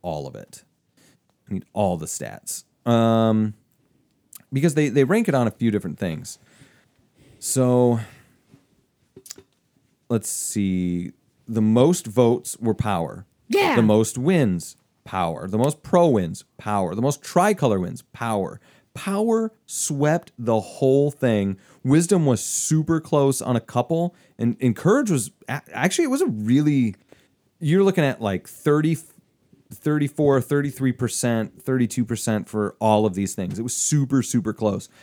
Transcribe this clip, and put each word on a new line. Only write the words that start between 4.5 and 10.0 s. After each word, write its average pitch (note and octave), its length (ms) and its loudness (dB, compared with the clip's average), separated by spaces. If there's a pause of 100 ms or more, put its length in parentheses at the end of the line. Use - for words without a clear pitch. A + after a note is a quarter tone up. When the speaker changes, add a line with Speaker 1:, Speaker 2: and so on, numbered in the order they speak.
Speaker 1:
because C#3 220 0
they, D3+ 160 2
they C3+ 140 4
rank G#3 240 2
it D#3 60 2
on B2+ 120 2
a G#2+ 40 0
few A2+ 200 0
different F#2+ 280 -2
things. - 400 -8 (1000)
So, B2 640 2 (2000)